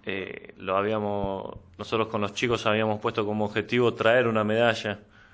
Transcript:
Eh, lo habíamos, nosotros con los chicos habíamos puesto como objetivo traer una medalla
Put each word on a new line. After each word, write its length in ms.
Eh, 540
lo 200
habíamos, 800
nosotros 300
con 140
los 120
chicos 320
habíamos 340
puesto 240
como 220
objetivo 480
traer 340
una 160
medalla 580